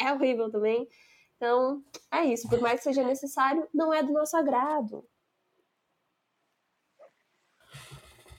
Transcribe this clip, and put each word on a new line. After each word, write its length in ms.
é 120
horrível 380
também. 380
Então, 460
é 120
isso, 240
por 120
mais 200
que 40
seja 180
necessário, 680
não 200
é 100
do 100
nosso 240
agrado. 680